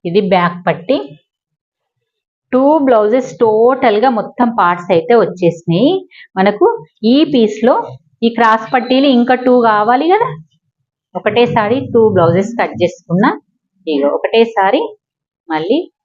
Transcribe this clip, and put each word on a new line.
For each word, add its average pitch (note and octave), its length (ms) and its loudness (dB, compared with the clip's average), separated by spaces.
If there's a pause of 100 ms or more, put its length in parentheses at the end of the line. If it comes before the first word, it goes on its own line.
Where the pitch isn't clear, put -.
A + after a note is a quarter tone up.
ఇది F3 120 0 (140)
బ్యాక్ F3 320 0
పట్టి. E3+ 300 -2 (1600)
టూ C4 120 2 (220)
బ్లౌజెస్ A#3 440 2 (120)
టోటల్ A#3 640 2
గా C4 40 4 (100)
మొత్తం A#3 300 -4 (100)
పార్ట్స్ F3 380 -2
అయితే E3 260 2
వచ్చేసినాయి F3 680 0 (480)
మనకు. G3+ 280 2 (460)
ఈ C4 40 4 (160)
పీస్ A3+ 260 0 (100)
లో C#4+ 60 2 (520)
ఈ - 100 2
క్రాస్ A3+ 380 0
పట్టీలు C4 340 0 (100)
ఇంకా A#3+ 160 2 (120)
టూ B3+ 80 4 (160)
కావాలి A#3 420 0
కదా, A4 160 0 (920)
ఒకటేసారి A#3 580 0 (180)
టూ A#3 80 4 (140)
బ్లౌజెస్ F3 440 0
కట్ F3 220 -4
చేసుకున్నా. F3+ 480 -2 (640)
ఇగో C#3+ 240 0
ఒకటేసారి A3+ 640 0 (720)
మళ్ళీ G3+ 240 -2 (260)